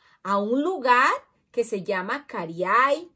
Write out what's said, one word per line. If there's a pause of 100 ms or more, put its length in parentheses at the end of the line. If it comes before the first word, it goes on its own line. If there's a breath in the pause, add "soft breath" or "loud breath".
(240 soft breath)
a
un
lugar (400)
que
se
llama
Cariay,